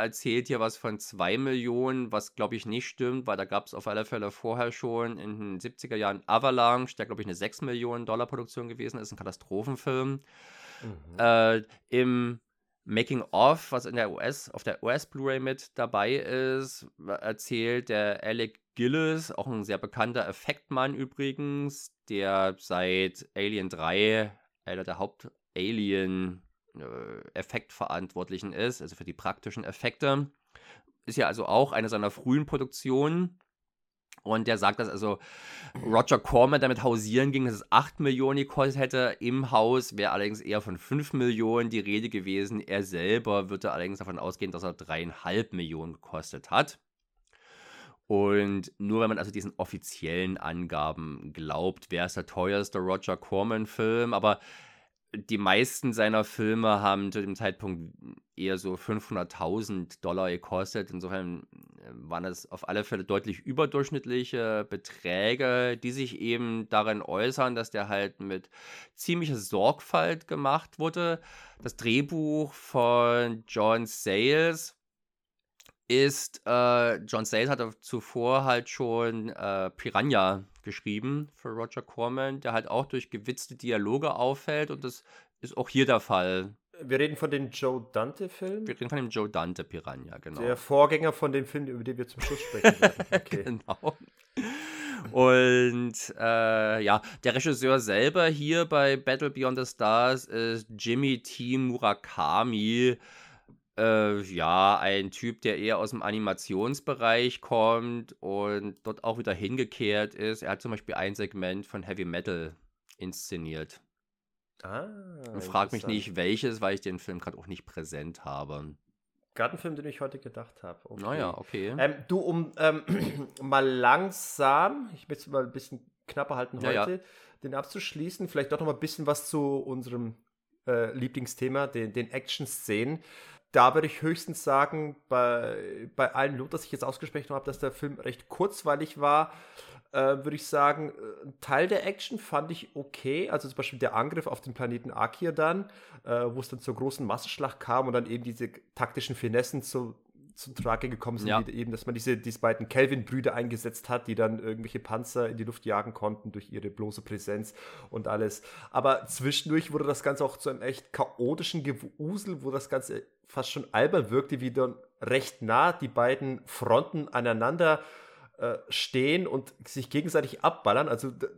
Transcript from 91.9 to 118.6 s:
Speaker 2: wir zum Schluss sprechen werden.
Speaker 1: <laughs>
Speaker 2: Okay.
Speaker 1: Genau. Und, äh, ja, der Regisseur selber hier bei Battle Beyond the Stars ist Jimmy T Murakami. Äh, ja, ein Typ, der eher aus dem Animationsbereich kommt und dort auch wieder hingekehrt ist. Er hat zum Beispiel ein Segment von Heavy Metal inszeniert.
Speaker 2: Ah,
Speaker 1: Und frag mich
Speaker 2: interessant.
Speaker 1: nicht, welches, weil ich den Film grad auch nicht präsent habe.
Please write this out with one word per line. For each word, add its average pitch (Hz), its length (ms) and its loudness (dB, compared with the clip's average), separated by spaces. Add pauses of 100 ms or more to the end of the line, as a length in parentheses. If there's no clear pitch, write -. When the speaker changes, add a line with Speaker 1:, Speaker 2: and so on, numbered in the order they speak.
Speaker 2:
wir 123 100 -6
zum - 140 -12
Schluss - 180 -2
sprechen - 420 4
werden. - 260 4
Speaker 1:
<laughs> - 40 -8
Speaker 2:
Okay. 170 320 -2
Speaker 1:
Genau. 127 540 -4 (1120)
Und, 123 1080 6
äh, 113 640 4
ja, 101 200 6 (240)
der 120 100 4
Regisseur 131 440 4
selber 123 480 4
hier 156 380 2
bei 139 320 4
Battle 135 320 0
Beyond 131 300 0
the 127 60 -2
Stars 120 600 4
ist 113 420 -2 (100)
Jimmy 123 440 2
T 123 360 -4
Murakami. 117 1400 2 (800)
Äh, 107 440 4
ja, 92 580 6
ein 98 320 0
Typ, 117 300 -8
der 104 160 2
eher 104 220 0
aus 107 100 -2
dem 120 140 -8
Animationsbereich 113 1400 0
kommt 117 800 2
und 101 640 -2
dort 107 200 -8
auch 113 140 -2
wieder 113 160 -2
hingekehrt 107 800 -2
ist. 107 280 -4
Er - 80 -4
hat 101 100 -6
zum 120 100 -6
Beispiel 101 240 -8
ein 98 200 -2
Segment 98 500 -4
von 101 180 -10
Heavy 95 220 -6
Metal 85 500 -4 (420)
inszeniert. 82 840 -10 (800)
Speaker 2:
Ah, 104 220 -10 (500)
Speaker 1:
Und 101 100 -4
frag 98 280 2
mich 110 120 -4
Speaker 2:
interessant. 110 100 -4
Speaker 1:
nicht, 104 220 -4
welches, 110 460 0
weil 98 140 2
ich 98 60 -6
den 90 180 -8
Film 90 200 -10
grad 90 160 -10
auch 85 120 -18
nicht 92 180 -12
präsent 78 580 -10
habe. 73 520 -10 (600)